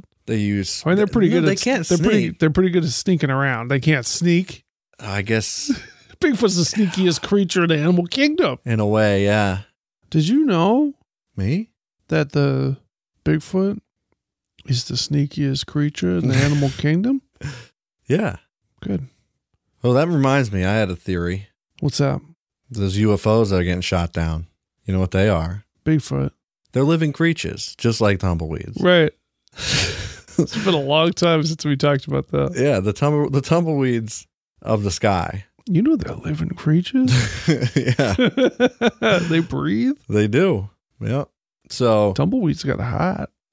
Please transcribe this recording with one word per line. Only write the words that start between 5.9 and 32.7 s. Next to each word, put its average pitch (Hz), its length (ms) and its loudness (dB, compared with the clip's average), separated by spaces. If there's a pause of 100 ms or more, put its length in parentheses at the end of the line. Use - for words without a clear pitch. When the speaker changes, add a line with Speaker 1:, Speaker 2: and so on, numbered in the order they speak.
Speaker 2:
<laughs> - 240 -20
Bigfoot's 233 340 2
the 175 60 2
sneakiest 185 580 0
creature 190 440 0
in 170 40 2
the 160 80 2
animal 175 300 2
kingdom. 277 580 0
Speaker 1:
In 113 160 0
a 104 60 2
way, 104 400 2
yeah. 101 320 2 (500)
Speaker 2:
Did 156 180 0
you 285 200 2
know 233 480 2 (420)
Speaker 1:
Me? 139 320 -2 (400)
Speaker 2:
that 156 240 -2
the 135 460 0 (480)
Bigfoot 190 520 -2 (840)
is 123 220 -4
the - 80 -8
sneakiest 143 720 -2
creature 151 500 -2
in 156 120 0
the 135 80 2
Speaker 1:
<laughs> 135 100 4
Speaker 2:
animal 143 320 2
kingdom? 196 420 0 (840)
Speaker 1:
Yeah. 147 300 0 (440)
Speaker 2:
Good. 175 260 -6 (760)
Speaker 1:
Well, 123 120 2
that 156 140 2
reminds 135 440 2
me, 92 120 0
I 98 100 2
had 107 160 0
a 87 60 -6
theory. 92 520 -4 (320)
Speaker 2:
What's 147 200 -2
up? 139 220 -2 (480)
Speaker 1:
Those 98 280 -2
U 104 160 4
F 98 120 -2
Os 110 240 4
that 92 100 2
are 87 40 0
getting 90 160 -2
shot 87 320 -2
down. 82 340 -4 (380)
You 98 100 -4
know 92 60 0
what 90 120 -2
they 95 160 2
are? 87 360 -2 (200)
Speaker 2:
Bigfoot. 139 480 -2 (400)
Speaker 1:
They're 131 100 0
living 160 300 2
creatures, - 640 -4
just 117 240 0
like 101 200 4
tumbleweeds. 85 600 -4
Speaker 2:
Right. 175 320 4 (420)
Speaker 1:
<laughs> - 400 -4 (460)
Speaker 2:
It's - 240 -2
been 185 80 2
a 151 80 2
long 156 340 2
time 165 280 2
since 160 220 -4
we 147 120 0
talked 143 300 0
about 139 220 -4
that. 139 260 -2
Speaker 1:
Yeah, 127 240 2